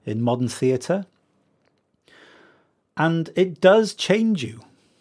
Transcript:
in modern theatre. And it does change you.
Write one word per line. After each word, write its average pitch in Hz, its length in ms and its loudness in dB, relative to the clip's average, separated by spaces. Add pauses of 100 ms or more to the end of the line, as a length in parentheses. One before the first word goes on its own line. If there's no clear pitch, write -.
in 110 160 -6
modern 120 260 -2
theatre. 131 580 -2 (1900)
And 165 400 -2
it 180 240 -2
does 208 340 4
change 208 500 0
you. 110 180 -10 (400)